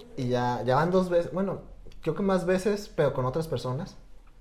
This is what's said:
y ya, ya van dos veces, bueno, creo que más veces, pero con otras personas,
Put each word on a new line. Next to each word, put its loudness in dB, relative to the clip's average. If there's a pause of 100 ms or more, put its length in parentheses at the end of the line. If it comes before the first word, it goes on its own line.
(180)
y -2
ya, 2
ya 4
van 4
dos 4
veces, 2
bueno, -2 (400)
creo -2
que -2
más 2
veces, 0
pero 2
con -2
otras -2
personas, -4 (460)